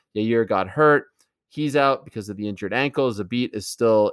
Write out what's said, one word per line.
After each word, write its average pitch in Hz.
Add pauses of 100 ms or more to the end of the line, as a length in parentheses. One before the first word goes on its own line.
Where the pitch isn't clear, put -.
(140)
Yair 113
got 95
hurt. 147 (420)
He's 147
out 139
because 101
of 104
the 104
injured 98
ankle. 131
Zabit 107
is 104
still 107